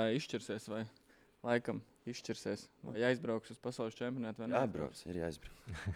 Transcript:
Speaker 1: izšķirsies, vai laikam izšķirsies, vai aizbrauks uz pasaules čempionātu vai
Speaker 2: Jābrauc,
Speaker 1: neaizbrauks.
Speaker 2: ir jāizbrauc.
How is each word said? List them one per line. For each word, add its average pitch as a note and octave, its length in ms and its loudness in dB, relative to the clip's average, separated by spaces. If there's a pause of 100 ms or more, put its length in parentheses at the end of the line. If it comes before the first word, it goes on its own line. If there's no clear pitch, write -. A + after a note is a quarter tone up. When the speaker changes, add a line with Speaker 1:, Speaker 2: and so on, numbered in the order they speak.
(120)
Speaker 1:
izšķirsies, A2 580 -2
vai A2 160 -2 (580)
laikam A#2+ 380 2 (240)
izšķirsies, - 600 -4 (160)
vai A2+ 200 -2
aizbrauks A#2+ 480 2
uz A#2 60 -14
pasaules A#2+ 380 -4
čempionātu A#2+ 480 -2
vai A2+ 60 -2
Speaker 2:
Jābrauc, G2 440 2
Speaker 1:
neaizbrauks. - 120 -14
Speaker 2:
ir F2 100 -4
jāizbrauc. E2+ 800 -4